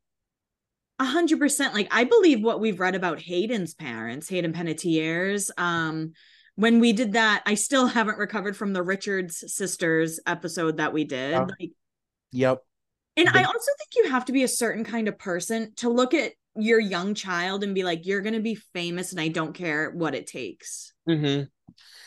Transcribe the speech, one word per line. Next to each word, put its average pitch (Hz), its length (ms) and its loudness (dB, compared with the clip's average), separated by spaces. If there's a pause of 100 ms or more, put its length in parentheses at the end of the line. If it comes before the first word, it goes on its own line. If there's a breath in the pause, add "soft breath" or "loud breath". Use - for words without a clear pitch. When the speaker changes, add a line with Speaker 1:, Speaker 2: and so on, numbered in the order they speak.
(1000)
Speaker 1:
A 262 60 0
hundred 302 340 2
percent. 277 360 0
Like, - 160 0
I 226 140 4
believe 320 380 6
what 214 180 0
we've 208 200 0
read 185 140 2
about 175 260 -2
Hayden's 180 540 -2
parents, 120 540 -8
Hayden 175 240 -2
Panettiere's, 170 1040 -2
um, 160 560 -2 (440 soft breath)
when 233 220 6
we 233 140 6
did 208 220 0
that, 220 320 2
I 208 80 2
still 254 320 2
haven't 220 320 0
recovered 202 380 -4
from 202 180 -4
the 180 80 -2
Richards 185 720 -4
sisters 160 720 0
episode 165 500 -2
that 151 160 -2
we 151 120 0
did. 135 260 -6
Speaker 2:
Yeah. 165 160 0 (120)
Speaker 1:
Like, 170 120 -12 (640)
Speaker 2:
Yep. 127 320 2 (520)
Speaker 1:
and 349 140 6
I - 20 2
Speaker 2:
They 381 120 6
Speaker 1:
also 466 340 -2
think 605 180 -14
you 403 140 4
have 247 160 0
to 240 60 -4
be 262 100 4
a 254 60 2
certain 220 360 -2
kind 214 240 -2
of - 100 -6
person 214 580 -4
to 240 120 -2
look 247 240 2
at 269 200 0 (240)
your 220 240 4
young 190 340 -2
child 190 500 -4
and 196 100 -2
be 185 100 -2
like, 165 200 -2
"You're 196 160 0
gonna 220 200 -2
be 220 160 -4
famous, 175 560 -6
and 175 80 -6
I 160 80 0
don't 160 260 -4
care 156 360 -2
what 160 240 -4
it 107 120 -6
takes." - 640 -12 (160)
Speaker 2:
Mm-hmm. 143 360 0 (640 loud breath)